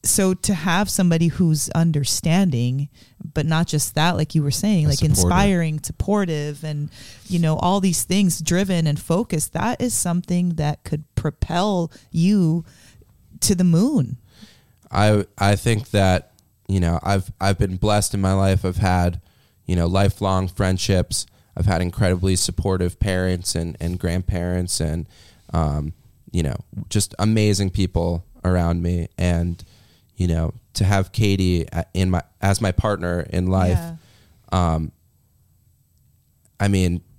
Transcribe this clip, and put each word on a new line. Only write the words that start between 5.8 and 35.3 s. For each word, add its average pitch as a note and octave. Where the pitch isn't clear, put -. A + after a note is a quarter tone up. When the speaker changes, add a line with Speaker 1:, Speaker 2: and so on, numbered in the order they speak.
Speaker 1:
supportive, D#3+
and, D3+
you F3
know, D#3
all F#3
these F#3
things, F#3
driven F3
and D3
focused, E3+
that A3
is B3
something F3
that D3
could D3+
propel F3
you E3+
to -
the F3+
moon. E3+
Speaker 3:
I, G#2
I G2+
think A2
that, F#2+
you F#2+
know, E2+
I've, G2
I've G2
been F#2+
blessed G#2
in G2+
my F#2+
life. F#2+
I've F#2
had, F2+
you F2+
know, E2+
lifelong F#2+
friendships. F#2
I've -
had F2
incredibly F#2
supportive F2+
parents F#2
and, E2
and F2
grandparents F2+
and, D#2+
um, D2+
you F2
know, C#2
just -
amazing G#2
people F2
around F2
me. F2
And, E2+
you F2+
know, D#2+
to G2+
have G2
Katie F#2+
a-, E2+
in F#2
my, F2+
as G2
my F#2+
partner F2
in F2+
life, F#2
Speaker 1:
Yeah. E3
Speaker 3:
um, D#2+